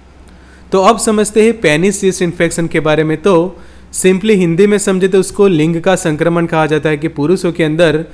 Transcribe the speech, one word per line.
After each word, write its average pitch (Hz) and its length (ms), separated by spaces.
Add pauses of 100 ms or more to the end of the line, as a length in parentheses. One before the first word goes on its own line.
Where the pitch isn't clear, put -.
(720)
तो 190 100
अब 196 160
समझते 214 440
हैं 226 180
पेनिस 175 440
यीस्ट 185 180
इन्फेक्शन 170 440
के 160 140
बारे 151 240
में। 156 180
तो 180 380 (340)
simply 190 360
हिंदी 185 360
में 208 120
समझे 190 300
तो 190 120
उसको 196 280
लिंग 165 320
का 185 160
संक्रमण 170 500
कहा 160 200
जाता 151 220
है, 156 80
कि 156 120
पुरुषों 170 440
के 165 120
अंदर 156 500